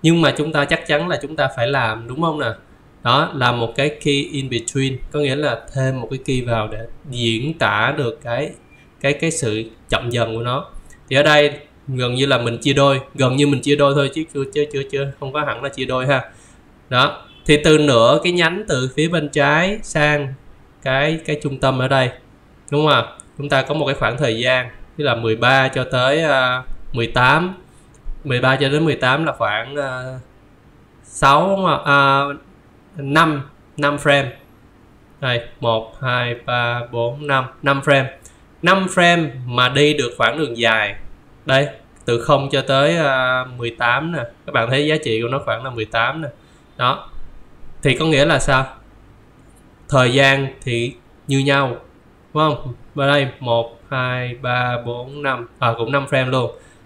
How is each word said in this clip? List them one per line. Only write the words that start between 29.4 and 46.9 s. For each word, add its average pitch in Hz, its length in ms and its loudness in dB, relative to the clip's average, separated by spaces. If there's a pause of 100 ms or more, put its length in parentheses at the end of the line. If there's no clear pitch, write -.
à, 131 420 -8 (840)
sáu, 151 460 4
đúng 196 80 2
không 190 100 0
ạ? 151 180 2
À, 139 400 4 (720)
năm, 147 460 2 (340)
năm 147 200 0
frame. 139 320 2 (920)
Đây, 123 200 -2 (200)
một, 113 400 -2
hai, 123 340 -2
ba, 120 460 -4 (120)
bốn, 120 340 -4
năm, 135 180 0 (180)
năm 139 220 2
frame. 139 220 4 (560)
Năm 185 240 4
frame 175 420 4 (180)
mà 123 220 2
đi 147 260 4
được 127 240 -2
khoảng 117 200 2
đường 127 180 -4
dài. 110 400 2 (500)
Đây, 135 220 2 (360)
từ 117 160 0
không 139 320 0
cho 135 100 0
tới, 139 340 2
à, 131 480 0 (120)
mười 120 140 -6
tám 127 420 -2
nè. 143 100 -6 (240)
Các - 60 -12
bạn 117 180 0
thấy 143 160 2
giá 156 180 2
trị 113 180 0
của 117 60 -4
nó 135 160 -2
khoảng 117 200 -4
là 131 60 -8
mười 117 140 -6
tám 123 380 -2
nè. 143 60 -8 (480)
Đó. 123 320 -2 (760)